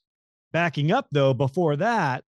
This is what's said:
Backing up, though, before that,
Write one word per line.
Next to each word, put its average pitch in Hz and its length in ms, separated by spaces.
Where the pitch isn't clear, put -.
Backing 160 400
up, 269 180
though, 139 220
before 143 420
that, 175 520